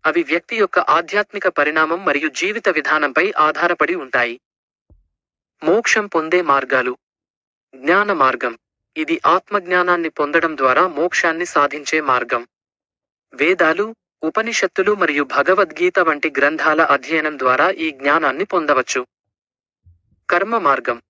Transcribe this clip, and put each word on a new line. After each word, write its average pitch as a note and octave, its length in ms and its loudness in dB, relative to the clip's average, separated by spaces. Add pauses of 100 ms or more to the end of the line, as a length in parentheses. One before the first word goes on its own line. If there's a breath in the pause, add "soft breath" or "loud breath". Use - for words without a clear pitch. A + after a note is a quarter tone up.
అవి E3+ 160 2
వ్యక్తి G3 340 -4
యొక్క G3 220 0
ఆధ్యాత్మిక F#3+ 680 -2
పరిణామం D#3+ 560 0
మరియు D3 240 -2
జీవిత G#3 400 -4
విధానంపై D3+ 680 0
ఆధారపడి D#3+ 560 0
ఉంటాయి. B2+ 460 -4 (1200)
మోక్షం G#3 420 2
పొందే E3+ 360 0
మార్గాలు. C3+ 540 0 (760)
జ్ఞాన F3+ 380 0
మార్గం. B2+ 460 0 (380)
ఇది D#3 300 -4
ఆత్మజ్ఞానాన్ని F3+ 840 0
పొందడం D#3 480 -2
ద్వారా C3+ 300 2
మోక్షాన్ని E3+ 600 -2
సాధించే D3 540 0
మార్గం. B2 460 -2 (880)
వేదాలు, F3 600 0 (280)
ఉపనిషత్తులు G#3 720 0
మరియు D3+ 300 0
భగవద్గీత F3 760 2
వంటి D#3 400 0
గ్రంథాల D#3 440 2
అధ్యయనం D3+ 560 0
ద్వారా C3 320 2
ఈ D#3+ 200 -4
జ్ఞానాన్ని C#3+ 540 0
పొందవచ్చు. C#3+ 640 0 (1200)
కర్మ G#3 280 0
మార్గం. B2+ 520 0